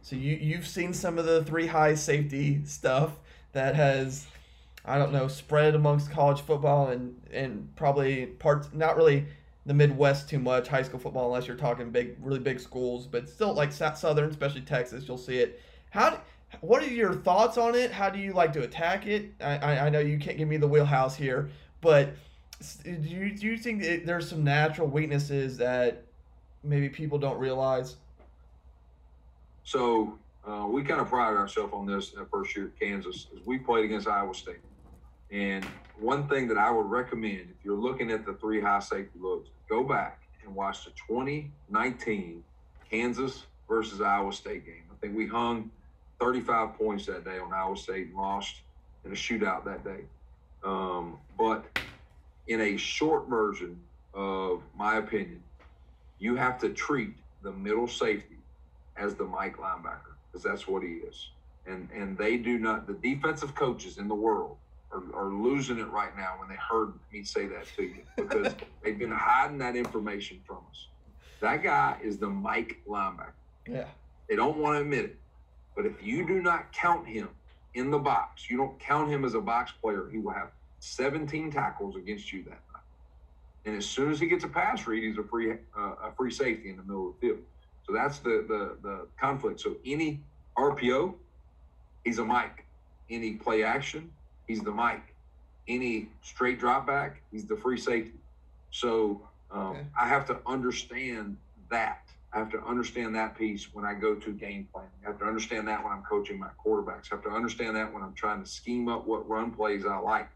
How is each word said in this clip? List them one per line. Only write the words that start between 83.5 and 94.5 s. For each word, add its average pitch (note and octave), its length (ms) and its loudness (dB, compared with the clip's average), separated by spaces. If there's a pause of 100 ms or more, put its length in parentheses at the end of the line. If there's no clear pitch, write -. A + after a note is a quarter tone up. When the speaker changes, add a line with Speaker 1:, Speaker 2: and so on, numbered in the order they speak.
Speaker 2:
And G#2+ 120 -4
as G2+ 100 -6
soon C#3+ 240 0
as C#3+ 100 0
he E3+ 60 2
gets E3+ 180 2
a - 40 -4
pass F3 380 -2
read, A2 160 -2
he's G#2+ 140 -4
a G#2 60 -4
free, A2+ 300 -2
uh, G#2 500 -8
a G#2+ 120 -10
free B2+ 160 -2
safety A2+ 380 -2
in F#2 80 -12
the F#2+ 60 -16
middle F#2+ 260 -6
of F2+ 60 -10
the A#2+ 140 0
field. - 100 0 (480)
So G2 60 -4
that's C3 260 0
the, A2+ 300 0
the, G2+ 280 -4 (100)
the G2 200 -8 (120)
conflict. C#3 420 -2
So G2+ 160 -4 (100)
any D3+ 340 -2 (360)
R C#3 180 4
P B2 180 2
O, F#3+ 220 2 (880)
he's A#3 140 -2
a A3 60 0
Mike. - 400 0 (440)
Any A#2 240 -6
play A2 300 2
action, C#3 480 -2 (360)
he's A2 140 -4